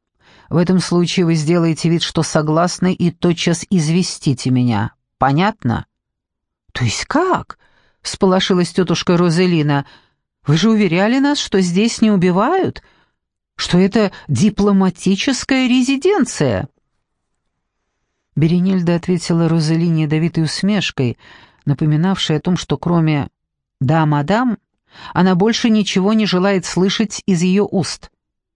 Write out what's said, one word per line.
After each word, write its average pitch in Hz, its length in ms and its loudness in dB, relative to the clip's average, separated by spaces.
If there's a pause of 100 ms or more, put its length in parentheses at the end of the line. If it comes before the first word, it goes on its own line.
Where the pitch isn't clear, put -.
(500)
В - 60 -2
этом 175 240 2
случае 175 460 0
вы 165 100 2
сделаете 160 540 0
вид, 165 120 0
что - 220 -2
согласны, 165 680 0
и 175 180 0
тотчас 170 580 -2
известите 160 840 0
меня. 120 420 0 (240)
Понятно?» 139 680 0 (840)
«То - 140 -4
есть - 180 -4
как?» 339 540 -2 (440)
Всполошилась 185 680 0
тётушка 175 460 0
Розелина. 165 680 2 (600)
«Вы 147 120 2
же 202 120 2
уверяли 208 500 2
нас, 285 200 0
что - 220 0
здесь 185 400 0
не 220 100 4
убивают, 202 680 0 (720)
что - 220 -2
это 196 340 2 (160)
дипломатическая 196 1400 0
резиденция». 247 1000 0 (1700)
Беренильда 175 600 0
ответила 170 540 -2
Розелине 165 540 0
ядовитой 156 400 -2
усмешкой, 160 760 -2 (480)
напоминавшей 156 720 0
о - 20 -2
том, 180 160 -2
что - 220 -4
кроме 160 500 0 (540)
«да, 156 240 2
мадам», 185 520 0 (560)
она 185 220 2
больше 220 340 0
ничего 208 440 0
не 220 120 0
желает 180 400 0
слышать 196 600 -2
из 180 160 0
её 185 280 2
уст. - 420 -6 (440)